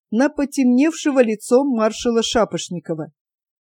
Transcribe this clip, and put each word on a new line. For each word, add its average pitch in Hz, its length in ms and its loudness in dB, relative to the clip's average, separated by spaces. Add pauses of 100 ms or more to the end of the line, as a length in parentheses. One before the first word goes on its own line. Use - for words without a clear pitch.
(120)
на 262 180 2
потемневшего 277 960 2
лицом 240 460 0
маршала 226 540 -2
Шапошникова. 170 880 -4 (500)